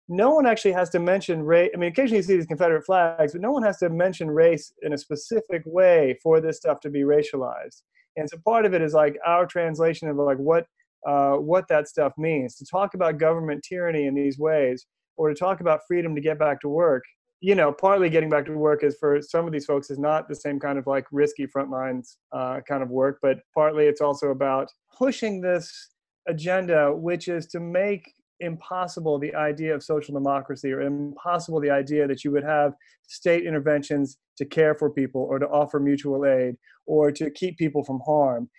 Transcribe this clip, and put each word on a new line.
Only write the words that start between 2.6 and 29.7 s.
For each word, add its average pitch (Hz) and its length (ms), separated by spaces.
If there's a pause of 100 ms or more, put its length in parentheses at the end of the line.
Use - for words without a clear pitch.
flags, 165 460
but 175 100
no 240 100
one 269 100
has 202 180
to 175 100
mention 170 400
race 160 500
in 151 140
a 143 40
specific 175 680
way 165 560
for 160 180
this 156 160
stuff 151 240
to 151 80
be 143 120
racialized. 143 840 (340)
And 156 120
so 165 140
part 226 220
of 190 80
it 175 80
is, 156 140
like, 147 320
our 175 180
translation 165 640
of, 143 80
like, 139 220
what, 160 260 (420)
uh, 139 280
what 156 340
that 151 200
stuff 143 280
means. 151 400
To 139 80
talk 196 300
about 165 240
government 156 500
tyranny 170 380
in 135 80
these 139 240
ways, 143 480 (320)
or 160 100
to 151 60
talk 180 260
about 160 260
freedom 170 280
to 147 80
get 156 160
back 147 220
to 147 100
work, 151 320 (380)
you 190 140
know, 156 160
partly 190 380
getting 156 220
back 147 160
to 156 60
work 151 300
is 147 160
for 147 220
some 170 240
of 165 80
these 147 140
folks 143 240
is 135 80
not 151 280
the 151 80
same 143 240
kind 139 200
of, 131 80
like, 135 260
risky 143 320
front 139 240
lines, 131 480 (160)
uh, 131 340
kind 139 160
of 127 60
work, 131 320
but 131 200 (140)
partly 151 300
it's 147 160
also 143 280
about 135 420 (260)
pushing 220 460
this 180 480 (360)
agenda, 165 680
which 170 340
is 170 200
to 175 120
make 180 500 (300)
impossible 170 800
the 151 160
idea 151 400